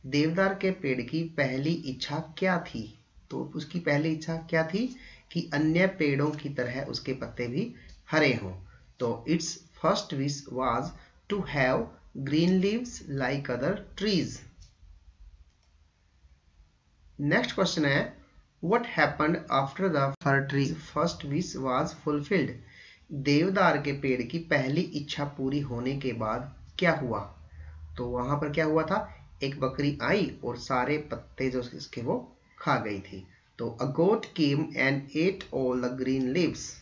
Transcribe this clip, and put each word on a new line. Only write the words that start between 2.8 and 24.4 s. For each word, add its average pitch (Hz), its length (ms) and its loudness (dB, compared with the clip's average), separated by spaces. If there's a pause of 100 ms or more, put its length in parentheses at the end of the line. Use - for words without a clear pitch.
तो 131 260 -6
उसकी 160 240 -6
पहली 156 340 2
इच्छा 165 240 -4
क्या 160 300 0
थी 233 280 -2 (360)
कि - 220 -4
अन्य 160 340 4
पेड़ों 147 440 2
की 147 180 -8
तरह 127 320 -4
उसके - 320 -6
पत्ते 120 340 -6
भी 185 280 -2 (360)
हरे 151 220 4 (100)
हों। 92 220 -10 (340)
तो 117 300 -2
its 170 160 2 (400)
first 202 280 2
wish 139 460 -4
was 127 240 0 (500)
to 196 220 -2
have 127 300 2 (320)
green 170 440 4
leaves 220 300 0 (300)
like 139 220 -2
other 135 300 0
trees। 190 560 0 (3000)
नेक्स्ट 170 360 2
क्वेश्चन 180 300 2
है, 147 320 2 (480)
"What 233 180 2 (160)
happened 156 360 4 (180)
after 180 360 2
the 139 340 2
fir 139 260 4
tree's 139 240 2
first - 580 -2
wish 143 340 -2
was 131 240 2
fulfilled?" 147 640 0 (600)
देवदार 156 680 4
के 143 120 -2
पेड़ 131 280 0
की 165 180 -4
पहली 143 420 2